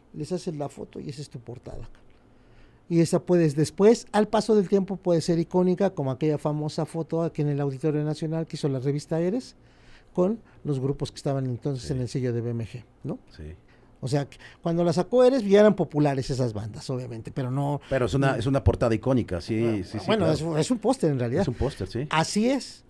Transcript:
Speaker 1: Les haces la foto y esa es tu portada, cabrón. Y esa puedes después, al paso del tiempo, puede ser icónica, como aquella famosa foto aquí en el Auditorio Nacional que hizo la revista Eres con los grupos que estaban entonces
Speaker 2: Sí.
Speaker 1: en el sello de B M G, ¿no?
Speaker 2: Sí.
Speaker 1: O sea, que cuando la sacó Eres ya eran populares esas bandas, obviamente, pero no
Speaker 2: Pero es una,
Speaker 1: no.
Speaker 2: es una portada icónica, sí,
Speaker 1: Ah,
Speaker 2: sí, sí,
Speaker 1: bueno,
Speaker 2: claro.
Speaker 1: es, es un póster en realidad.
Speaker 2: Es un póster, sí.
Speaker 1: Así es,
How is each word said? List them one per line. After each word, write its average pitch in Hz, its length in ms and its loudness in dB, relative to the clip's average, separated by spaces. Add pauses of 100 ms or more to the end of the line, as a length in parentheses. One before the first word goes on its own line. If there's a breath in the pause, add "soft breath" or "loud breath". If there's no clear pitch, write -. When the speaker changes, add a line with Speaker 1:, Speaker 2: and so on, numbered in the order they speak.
(140)
Speaker 1:
Les 151 180 -10
haces 175 240 -6
la 143 140 -6
foto - 300 -14
y - 100 -10
esa 143 120 -12
es 139 80 -14
tu 131 100 -16
portada, - 400 -14
cabrón. - 260 -16 (840 soft breath)
Y 170 120 4
esa 165 240 2
puedes 170 320 2
después, 196 560 4
al 214 160 2
paso 220 280 2
del 202 140 2
tiempo, 196 280 0
puede 175 240 2
ser 170 180 2
icónica, 180 500 2
como 143 220 -4
aquella 151 260 0
famosa 151 480 -4
foto 165 380 -4
aquí 156 180 -4
en 147 60 0
el 143 120 0
Auditorio 143 440 -2
Nacional 156 420 -4
que 156 120 -12
hizo 147 120 -2
la 131 100 -2
revista 143 400 -2
Eres 190 360 -2 (580 soft breath)
con 196 260 0 (240 soft breath)
los 143 160 -2
grupos 139 320 -4
que - 60 -20
estaban 139 300 -2
entonces 127 400 -6
Speaker 2:
Sí. 151 60 -4
Speaker 1:
en 131 80 -2
el 123 60 -4
sello 127 240 -2
de 117 100 -2
B 117 100 -4
M 117 140 -4
G, 117 180 -14 (200)
¿no? 170 140 -8 (180)
Speaker 2:
Sí. 80 80 -16 (580 soft breath)
Speaker 1:
O 139 60 -8
sea, 143 220 -2
que - 80 -20 (240 loud breath)
cuando 170 220 0
la 170 100 2
sacó 240 300 4
Eres 254 200 6
ya 202 180 8
eran 214 140 8
populares 143 540 0
esas 123 240 0
bandas, 104 380 -8
obviamente, 120 400 -8
pero 127 180 -4
no 139 400 -2
Speaker 2:
Pero 123 160 0
es - 80 -2
una, 135 200 2
Speaker 1:
no. - 40 -2
Speaker 2:
es 117 80 -4
una 135 180 0
portada 123 300 4
icónica, 107 480 0
sí, 113 240 -2
Speaker 1:
Ah, 113 120 0
Speaker 2:
sí, 92 60 -4
sí, - 220 -8
Speaker 1:
bueno, 202 200 2
Speaker 2:
claro. 160 280 0
Speaker 1:
es, 151 120 2
es - 60 -4
un 254 60 2
póster 208 340 0
en 139 60 0
realidad. 123 240 0
Speaker 2:
Es 202 60 0
un 127 80 -2
póster, 113 320 -4
sí. 123 240 -6
Speaker 1:
Así 165 360 0
es, - 420 -4